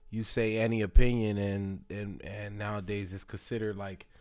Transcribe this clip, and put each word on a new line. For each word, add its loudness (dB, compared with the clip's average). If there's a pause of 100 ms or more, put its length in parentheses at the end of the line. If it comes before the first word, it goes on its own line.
(140)
you -4
say 0
any 2
opinion 6
and, -2
and, -10
and -10
nowadays -6
it's -10
considered, -6
like, -12 (160)